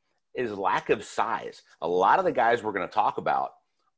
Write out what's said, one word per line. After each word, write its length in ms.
is 180
lack 380
of 140
size. 580
A 80
lot 300
of 60
the 80
guys 300
we're 100
gonna 160
talk 300
about 340